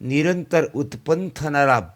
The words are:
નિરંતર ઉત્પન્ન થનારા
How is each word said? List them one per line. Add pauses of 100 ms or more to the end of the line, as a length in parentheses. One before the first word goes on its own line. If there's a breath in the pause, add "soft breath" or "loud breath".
નિરંતર (100)
ઉત્પન્ન
થનારા (160)